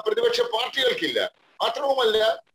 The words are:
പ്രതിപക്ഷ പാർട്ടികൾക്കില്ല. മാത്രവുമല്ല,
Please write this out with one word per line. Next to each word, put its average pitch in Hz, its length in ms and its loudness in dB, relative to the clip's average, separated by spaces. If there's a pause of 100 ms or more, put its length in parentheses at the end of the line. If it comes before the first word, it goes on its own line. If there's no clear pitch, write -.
പ്രതിപക്ഷ 233 360 0 (140)
പാർട്ടികൾക്കില്ല. 226 680 -2 (420)
മാത്രവുമല്ല, 240 540 0 (380)